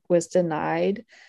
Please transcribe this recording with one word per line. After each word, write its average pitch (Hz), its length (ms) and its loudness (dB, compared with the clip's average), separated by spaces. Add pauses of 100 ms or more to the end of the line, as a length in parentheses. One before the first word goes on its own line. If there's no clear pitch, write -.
was 170 200 2
denied, 170 760 -2 (240)